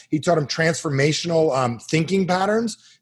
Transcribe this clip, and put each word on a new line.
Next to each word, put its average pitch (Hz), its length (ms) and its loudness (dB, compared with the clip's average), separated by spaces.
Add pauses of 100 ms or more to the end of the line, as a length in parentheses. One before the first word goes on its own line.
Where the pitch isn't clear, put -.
(100)
He 156 100 0
taught 170 160 2
him 151 100 0
transformational, 160 1120 0
um, 120 220 0
thinking 175 480 0
patterns. 208 500 0 (260)